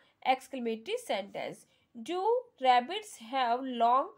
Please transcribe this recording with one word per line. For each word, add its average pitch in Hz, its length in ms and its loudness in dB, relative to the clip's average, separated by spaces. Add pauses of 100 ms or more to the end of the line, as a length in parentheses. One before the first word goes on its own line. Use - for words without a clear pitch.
(260)
एक्सक्लेमेटरी 247 720 -2
सेंटेंस। 196 680 -8 (320)
Do 370 400 0 (240)
rabbits 254 720 0
have 247 260 2
long 254 580 2